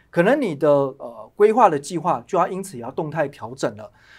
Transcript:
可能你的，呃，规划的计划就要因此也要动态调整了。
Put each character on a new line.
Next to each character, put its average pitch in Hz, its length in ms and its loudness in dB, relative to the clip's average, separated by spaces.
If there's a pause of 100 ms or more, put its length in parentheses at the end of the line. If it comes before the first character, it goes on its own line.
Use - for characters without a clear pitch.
(120)
可 170 100 0
能 247 180 2
你 208 140 -4
的， 147 160 0
呃， 131 640 -2
规 214 160 6
划 226 160 6
的 151 120 0
计 165 180 -8
划 156 300 -2
就 190 100 -4
要 175 100 2
因 190 160 -8
此 143 140 -16
也 117 60 -12
要 135 80 -12
动 185 180 -6
态 151 180 -4
调 131 280 -4
整 120 200 -4
了。 107 160 -18 (280)